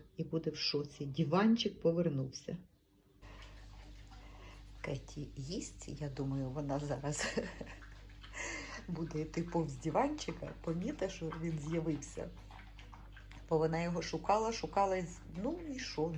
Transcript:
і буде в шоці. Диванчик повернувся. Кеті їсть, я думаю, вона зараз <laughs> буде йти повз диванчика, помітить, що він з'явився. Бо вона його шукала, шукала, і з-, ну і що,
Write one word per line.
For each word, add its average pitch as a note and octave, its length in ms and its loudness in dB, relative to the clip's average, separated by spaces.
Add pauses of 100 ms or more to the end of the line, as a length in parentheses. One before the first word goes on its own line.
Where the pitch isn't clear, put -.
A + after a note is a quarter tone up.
(180)
і E3 60 0
буде D#3+ 260 2
в D#3 60 -4
шоці. - 500 0
Диванчик F3+ 760 6
повернувся. E3 800 4 (2250)
Кеті C#3 540 -4
їсть, C#3+ 640 -6
я C#3+ 80 0
думаю, C3+ 400 0
вона C#3 300 0
зараз C#3+ 580 0 (720)
<laughs> - 800 -8
буде D#3+ 340 0
йти D#3+ 220 0
повз D#3+ 320 2
диванчика, A#3 760 2 (100)
помітить, F#3+ 500 0
що D#3+ 200 -4 (100)
він D#3+ 180 0
з'явився. D#3 720 0 (1200)
Бо D#3+ 60 8
вона D#3+ 240 6
його E3+ 200 2
шукала, G#3+ 500 4
шукала, G3 460 4
і F#3 40 2
з-, E3 180 -6 (240)
ну E4 160 0 (160)
і C4 40 -4
що, E3 380 0